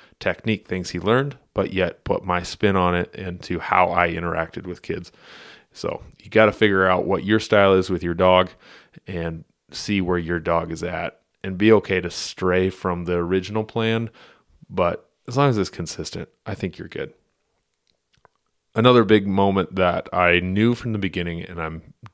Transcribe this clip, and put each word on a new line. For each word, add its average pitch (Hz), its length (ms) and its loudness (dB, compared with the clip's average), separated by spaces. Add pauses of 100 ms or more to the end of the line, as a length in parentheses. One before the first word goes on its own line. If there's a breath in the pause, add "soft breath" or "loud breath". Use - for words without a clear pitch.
(200 soft breath)
technique - 480 -4
things 90 220 -6
he 87 100 -6
learned, 127 380 0 (160)
but - 200 -2
yet 90 300 -2
put - 220 -8
my 90 160 0
spin 98 340 -2
on 90 200 2
it 90 180 -4
into 90 460 -8
how 90 320 2
I 87 180 2
interacted 85 560 -6
with 90 160 -12
kids. 85 300 -10 (600 loud breath)
So - 300 -8 (180)
you - 120 -20
gotta 107 200 6
figure 98 360 2
out 92 180 2
what 90 180 0
your 104 160 2
style 98 340 4
is 92 180 2
with 87 100 -2
your 85 140 -4
dog 92 340 4 (560 loud breath)
and 82 380 -8 (280)
see 101 300 -2
where 90 160 0
your 85 220 -4
dog 82 320 -2
is 80 100 -8
at, 85 400 -8 (220)
and 95 160 -8
be 107 140 6
okay 98 280 2
to 87 80 -6
stray 92 640 0
from 87 340 -4
the 90 80 -4
original 92 500 -2
plan, 113 460 -4 (600 soft breath)
but 87 420 -4 (160)
as 120 100 -4
long 143 120 4
as 117 80 2
it's 95 120 0
consistent, - 600 -10 (160)
I 101 100 -8
think 90 240 -8
you're 90 80 -12
good. - 260 -12 (1600)
Another 120 280 6
big 101 220 4
moment 98 500 0
that 90 380 0
I 90 260 4
knew 101 360 0
from 117 160 -8
the 107 80 -4
beginning, 87 420 -6
and 87 180 -14
I'm 80 360 -10 (180)